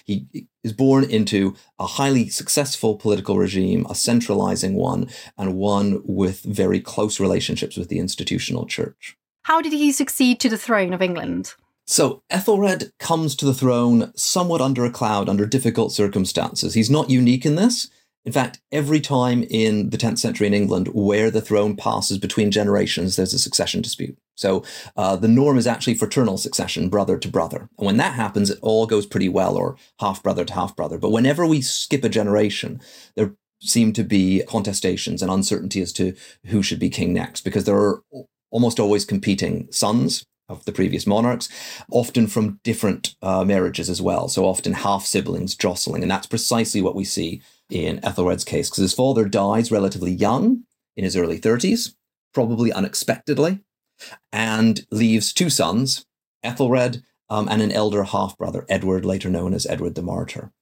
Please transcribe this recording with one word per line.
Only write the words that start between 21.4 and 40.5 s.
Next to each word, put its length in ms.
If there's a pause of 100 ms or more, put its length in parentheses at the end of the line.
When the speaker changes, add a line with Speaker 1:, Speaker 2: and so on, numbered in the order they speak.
Speaker 1:
throne 360
passes 420
between 320
generations, 680
there's 160
a 60
succession 420
dispute. 380 (160)
So, 300 (320)
uh, 200
the 120
norm 280
is 100
actually 280
fraternal 420
succession, 540
brother 260
to 120
brother. 500
And 80
when 100
that 180
happens, 360
it 100
all 260
goes 200
pretty 240
well, 260
or 200 (240)
half 220
brother 220
to 80
half 240
brother. 220
But 140
whenever 340
we 160
skip 420
a 60
generation, 680 (340)
there 200 (280)
seem 320
to 100
be 420
contestations 760
and 80
uncertainty 500
as 140
to 200 (320)
who 160
should 180
be 100
king 240
next, 300
because 200
there 140
are 240 (480)
almost 280
always 280
competing 640
sons 560 (240)